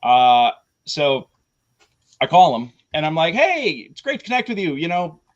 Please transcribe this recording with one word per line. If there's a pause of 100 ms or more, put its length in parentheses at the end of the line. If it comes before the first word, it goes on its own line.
Uh, (320)
so (920)
I
call
him (220)
and
I'm
like,
Hey,
it's
great
to
connect
with
you,
you
know? (160)